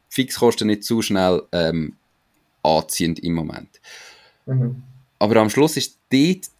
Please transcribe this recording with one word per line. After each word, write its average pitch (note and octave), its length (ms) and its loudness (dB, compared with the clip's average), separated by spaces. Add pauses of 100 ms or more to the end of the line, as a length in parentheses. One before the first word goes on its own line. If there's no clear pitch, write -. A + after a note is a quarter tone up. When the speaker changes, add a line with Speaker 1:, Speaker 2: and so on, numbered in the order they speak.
Speaker 1:
Fixkosten A#2+ 580 0
nicht G#2 160 -2
zu A2+ 180 -2
schnell, F#2 400 0 (100)
ähm, E2 440 -2 (680)
anziehen D#2+ 520 0
im E2+ 180 -6
Moment. - 480 -8 (640)
Speaker 2:
Mhm. C3 380 -2 (340)
Speaker 1:
Aber G#2 200 2
am G#2+ 120 4
Schluss D3+ 280 2
ist - 220 -8 (120)
dort D#3+ 340 2 (140)